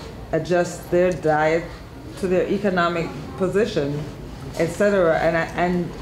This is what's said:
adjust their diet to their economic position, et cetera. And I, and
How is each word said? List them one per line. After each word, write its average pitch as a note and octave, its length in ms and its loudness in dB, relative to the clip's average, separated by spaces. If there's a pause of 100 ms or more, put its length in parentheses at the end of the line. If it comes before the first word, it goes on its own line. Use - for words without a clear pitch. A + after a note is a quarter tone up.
(320)
adjust E3+ 600 0
their F3+ 200 4
diet D#3 540 2 (540)
to G3 80 -2
their F3+ 200 2
economic F3 640 0 (280)
position, E3 640 0 (580)
et E3 100 2
cetera. F#3 520 4
And E3 160 2
I, E3 100 0 (120)
and F3 340 0 (100)